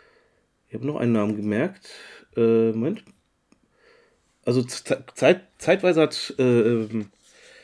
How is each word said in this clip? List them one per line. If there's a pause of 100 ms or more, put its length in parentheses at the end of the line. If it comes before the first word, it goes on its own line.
(680)
ich
hab
noch
einen
Namen
gemerkt. (480)
Äh,
Moment. (1400)
Also
z-, (100)
zeit-, (120)
zeitweise
hat,
äh,
ähm, (580)